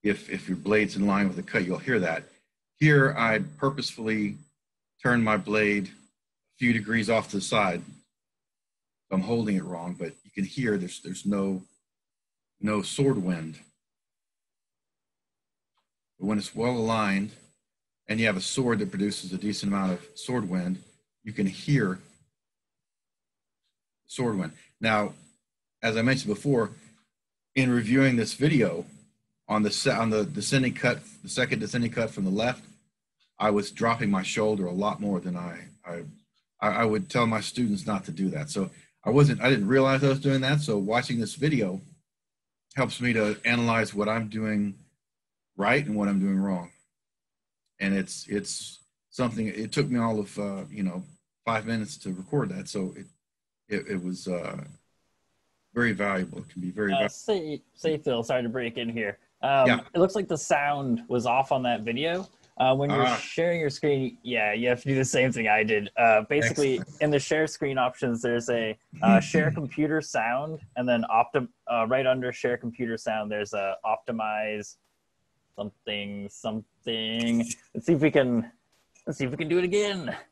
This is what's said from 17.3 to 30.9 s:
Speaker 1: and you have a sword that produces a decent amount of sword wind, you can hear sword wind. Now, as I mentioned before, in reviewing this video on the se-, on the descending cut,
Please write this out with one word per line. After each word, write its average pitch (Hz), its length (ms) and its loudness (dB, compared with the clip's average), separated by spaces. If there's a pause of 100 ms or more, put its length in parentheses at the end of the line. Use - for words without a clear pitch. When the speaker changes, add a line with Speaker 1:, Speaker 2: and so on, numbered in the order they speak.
Speaker 1:
and 107 100 -2
you 113 80 2
have 101 100 2
a 92 60 -4
sword 120 380 0
that 98 100 -2
produces 98 420 -4
a 92 60 -6
decent 101 340 -2
amount 95 200 0
of - 220 -6
sword 120 340 -4
wind, 90 340 -2 (400)
you 107 100 -10
can 101 140 0
hear 98 540 0 (2000)
sword 117 320 -2
wind. 82 140 -4 (280)
Now, 107 340 2 (680)
as 113 140 2
I 113 60 2
mentioned 110 320 2
before, 117 360 2 (840)
in 131 160 4
reviewing 123 460 4
this 110 180 0
video 117 500 4 (640)
on 107 140 2
the 104 80 2
se-, - 220 0
on 110 180 0
the 107 140 2
descending 123 500 0
cut, 120 240 0 (240)